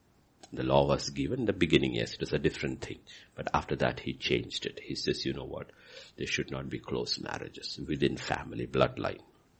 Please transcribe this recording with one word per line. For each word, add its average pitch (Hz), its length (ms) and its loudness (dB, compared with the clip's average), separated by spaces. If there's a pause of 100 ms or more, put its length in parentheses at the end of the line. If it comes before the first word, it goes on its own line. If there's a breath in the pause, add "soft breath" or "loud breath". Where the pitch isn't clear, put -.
(520)
the 64 120 -4
law 69 240 8
was 69 240 2
given 69 300 -2
in 120 40 0
the 104 80 4
beginning, 76 420 6
yes, 58 180 -2
it - 80 -8
was - 120 -2
a 78 60 2
different - 420 0
thing. - 180 -10 (360 loud breath)
But - 180 -6
after - 240 2
that, 65 220 2
he 67 140 -6
changed - 520 0
it. - 160 -6
He - 140 -6
says, - 300 -2
"You 67 80 0
know 69 120 -6
what? 69 260 -8 (460 loud breath)
There 71 100 -4
should - 240 -2
not 67 180 -6
be 62 100 -4
close - 400 -2
marriages - 680 -8
within 69 300 2
family - 500 -4
bloodline." 58 540 2 (380)